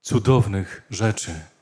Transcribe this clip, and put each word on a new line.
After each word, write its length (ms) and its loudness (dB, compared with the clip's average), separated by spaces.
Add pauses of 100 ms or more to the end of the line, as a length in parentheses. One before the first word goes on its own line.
cudownych 880 0
rzeczy. 520 -2 (200)